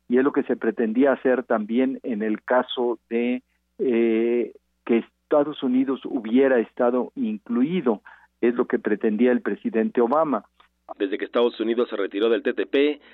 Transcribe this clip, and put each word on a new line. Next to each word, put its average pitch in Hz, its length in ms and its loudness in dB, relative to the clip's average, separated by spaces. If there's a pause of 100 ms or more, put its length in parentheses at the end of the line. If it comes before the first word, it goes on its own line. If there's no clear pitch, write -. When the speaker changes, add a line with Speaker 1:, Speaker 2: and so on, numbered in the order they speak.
Speaker 1:
y 123 100 4
es 131 60 4
lo 143 80 0
que 135 100 0
se 123 140 -2
pretendía 117 560 0
hacer 127 300 0
también 120 600 -2
en 110 200 -4
el 107 200 -2
caso 123 560 -2 (100)
de, 120 340 -2 (360)
eh, 117 720 0 (320)
que 117 140 2
Estados 147 640 -2
Unidos 131 420 0
hubiera 127 560 2
estado 120 560 -2
incluido, 120 840 -2 (380)
es 120 140 2
lo 123 120 -2
que 117 120 -2
pretendía 107 540 0
el 120 80 0
presidente 110 640 -2
Obama. 135 420 0 (540)
Speaker 2:
Desde 98 200 -4
que 98 60 -6
Estados 120 360 0
Unidos 113 280 0
se 110 80 -8
retiró 98 320 -2
del 107 140 0
T 123 100 -2
T 95 140 -4
P, 143 340 0 (140)